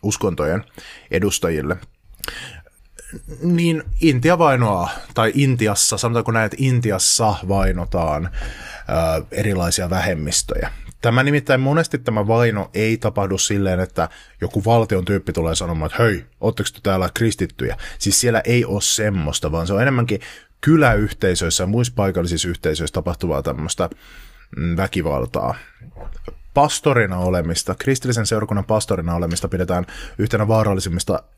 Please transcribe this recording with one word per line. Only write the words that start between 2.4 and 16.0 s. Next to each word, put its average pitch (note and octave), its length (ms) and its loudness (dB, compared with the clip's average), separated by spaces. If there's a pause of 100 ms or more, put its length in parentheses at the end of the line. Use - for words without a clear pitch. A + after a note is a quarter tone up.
Niin E3+ 400 2 (180)
Intia D#3 380 4
vainoaa, A#2 520 2 (240)
tai A2 200 2
Intiassa, A#2+ 640 2
sanotaanko A#2 340 0
näin, A2+ 140 4
että G2+ 140 -4
Intiassa A2+ 760 2 (140)
vainotaan, F2 760 0
ö, - 1040 -4
erilaisia F2+ 600 -2
vähemmistöjä. F2+ 800 -2 (300)
Tämä A#2+ 220 4
nimittäin C#3 380 2
monesti D3 380 0
tämä G#2+ 280 0
vaino A2+ 480 2
ei A2 220 2
tapahdu G2 420 -2
silleen, G2 420 0
että F2 280 -2 (320)
joku - 240 -2
valtion A2 400 2
tyyppi F#2 280 -2
tulee E2 220 0
sanomaan, E2 360 -4
että - 120 0